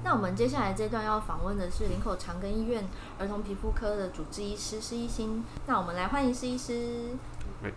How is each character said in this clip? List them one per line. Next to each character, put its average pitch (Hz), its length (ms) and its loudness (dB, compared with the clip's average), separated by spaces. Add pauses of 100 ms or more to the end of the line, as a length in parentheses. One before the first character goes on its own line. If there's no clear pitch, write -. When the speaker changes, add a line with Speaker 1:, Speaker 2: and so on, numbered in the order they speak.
Speaker 1:
那 359 120 6
我 226 40 6
们 190 160 2
接 233 120 6
下 269 120 2
来 196 140 2
这 214 160 0
段 220 160 0
要 214 140 4
访 170 260 0
问 202 120 2
的 180 120 0
是 208 160 4
林 185 140 4
口 196 180 0
长 180 240 -4
庚 196 60 -2
医 214 160 2
院 226 240 0 (320)
儿 196 80 -2
童 202 160 -2
皮 196 100 -2
肤 214 180 0
科 208 240 2
的 196 140 0
主 160 220 -6
治 202 100 -6
医 208 160 -2
师 220 240 -4
施 233 140 -6
一 233 120 -2
新， 220 360 0 (240)
那 240 120 4
我 180 60 0
们 175 100 -4
来 180 120 0
欢 277 180 2
迎 247 80 4
施 254 140 -4
医 247 100 -2
师。 240 520 -4 (540)
Speaker 2:
哎， 104 140 -2